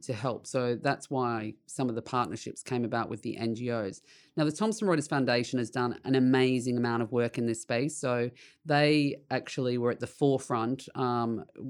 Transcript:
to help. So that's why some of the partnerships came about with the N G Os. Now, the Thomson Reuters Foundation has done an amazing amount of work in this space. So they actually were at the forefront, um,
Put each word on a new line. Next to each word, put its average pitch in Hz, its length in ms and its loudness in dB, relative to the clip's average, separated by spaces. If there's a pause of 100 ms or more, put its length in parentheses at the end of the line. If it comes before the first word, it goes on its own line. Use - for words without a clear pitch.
to - 120 -6
help. 110 340 -4
So 123 340 0
that's - 280 -2
why 117 440 -2 (120)
some 131 240 -4
of 113 60 -4
the 113 60 -4
partnerships - 640 -4
came 123 220 -2
about 113 240 -2
with 113 120 -8
the 113 160 -6
N 113 160 -2
G 120 160 -4
Os. 107 320 -4 (360)
Now, 156 80 2
the 151 60 2
Thomson 208 360 0
Reuters 160 220 2
Foundation 123 480 2
has 117 140 -2
done 123 320 -2
an 131 100 0
amazing 127 640 4
amount 120 240 0
of 110 100 -2
work 120 280 0
in 117 80 0
this 113 160 -2
space. 131 340 -2
So 123 320 -2 (360)
they 147 500 4 (160)
actually 127 480 -2
were 120 100 2
at 113 100 -2
the 120 60 -4
forefront, 131 880 0
um, 120 500 0 (260)